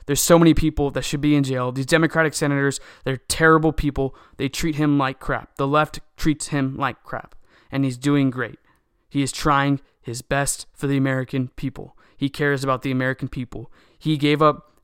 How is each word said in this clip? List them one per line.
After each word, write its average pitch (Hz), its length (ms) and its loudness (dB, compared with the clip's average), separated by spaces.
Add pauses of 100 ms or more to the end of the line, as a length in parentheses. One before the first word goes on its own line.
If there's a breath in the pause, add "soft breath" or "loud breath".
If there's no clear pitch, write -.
There's 139 160 -2
so 170 160 6
many 165 160 6
people 147 380 0
that 127 120 -6
should 147 160 -4
be 147 160 2
in 143 80 2
jail. 127 260 -4
These 131 140 -6
Democratic 160 480 2
senators, 139 480 -2 (240 loud breath)
they're 131 140 -4
terrible 160 560 2
people. 139 420 -4 (220 soft breath)
They 135 100 -2
treat 151 280 -4
him 147 200 2
like 135 240 -2
crap. - 360 -6
The 139 120 -2
left 151 320 0 (160)
treats 151 300 0
him 135 320 -2
like 127 240 -6
crap. - 320 -12 (360 soft breath)
And 139 140 0
he's 123 140 -2
doing 139 320 2
great. 120 280 -8 (540)
He 139 120 -2
is 131 80 -6
trying 143 480 2 (200)
his 123 220 -10
best - 500 -4
for - 140 -6
the 139 100 2
American 131 600 -2
people. - 400 -10 (200 soft breath)
He 143 120 -2
cares 143 340 0
about 131 200 0
the 135 100 -2
American 131 340 -2
people. 135 460 -12 (260 soft breath)
He 156 180 0
gave 147 240 2
up 151 440 0